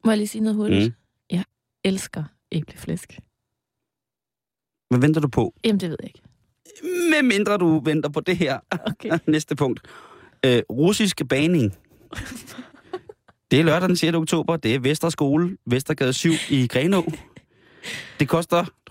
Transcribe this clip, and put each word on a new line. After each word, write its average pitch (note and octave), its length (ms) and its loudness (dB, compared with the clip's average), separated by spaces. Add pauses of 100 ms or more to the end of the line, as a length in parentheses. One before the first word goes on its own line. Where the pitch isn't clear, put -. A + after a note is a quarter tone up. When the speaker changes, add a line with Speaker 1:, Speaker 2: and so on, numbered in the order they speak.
Speaker 1:
Må A3 60 4
jeg G#3+ 60 2
lige G#3 100 -2
sige A3 140 -6
noget G#3+ 140 0
hurtigt? G3 300 2
Speaker 2:
Mm. A#2 80 -2 (380)
Speaker 1:
Jeg F#3 120 0 (400)
elsker F#3+ 400 -2 (280)
æbleflæsk. - 680 -8 (1700)
Speaker 2:
Hvad B2 100 4
venter D3+ 220 4
du D3 60 2
på? A#2 260 -2 (120)
Speaker 1:
Jamen, G#3 140 2
det F3+ 100 -4
ved D3+ 100 -8
jeg - 100 -12
ikke. - 120 -20 (600)
Speaker 2:
Med F4 400 0
mindre G#3 340 2
du D#3+ 220 4
venter D3+ 300 0
på D3+ 100 -6
det - 180 -2
her. D3+ 220 -2 (260)
Speaker 1:
Okay. A#3 380 -4
Speaker 2:
<laughs> - 40 -20
Næste D#3 280 0
punkt. B2 260 -2 (640)
Øh, B2 240 4
russisk F3 600 2
baning. C#3+ 440 2 (1800)
Det B2+ 80 6
er E3 40 6
lørdag E3+ 260 2
den F3+ 60 2
sjette E3 220 0
oktober. E3 400 0
Det A#2 180 0
er C#3 40 0
Vestre D3+ 320 0
Skole, D#3 540 0
Vestergade C3 480 0
syv E3 180 2 (180)
i B2+ 180 2
Grenå. E3+ 360 2 (1160)
Det C#3 100 0
koster, E3+ 360 2 (260)